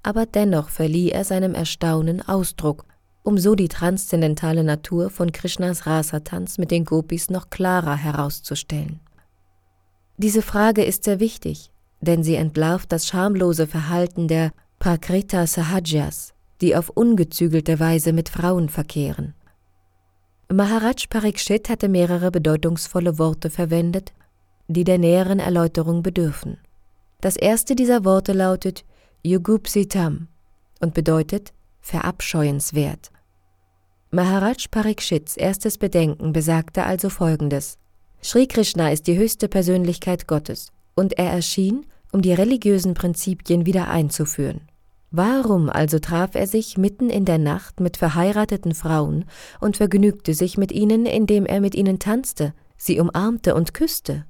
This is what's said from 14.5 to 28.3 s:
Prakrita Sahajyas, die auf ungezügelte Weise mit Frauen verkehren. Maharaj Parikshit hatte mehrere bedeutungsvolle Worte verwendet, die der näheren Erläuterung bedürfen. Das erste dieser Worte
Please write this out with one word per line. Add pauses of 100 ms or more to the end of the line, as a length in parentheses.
Prakrita
Sahajyas, (280)
die
auf
ungezügelte
Weise
mit
Frauen
verkehren. (1120)
Maharaj
Parikshit
hatte
mehrere
bedeutungsvolle
Worte
verwendet, (560)
die
der
näheren
Erläuterung
bedürfen. (640)
Das
erste
dieser
Worte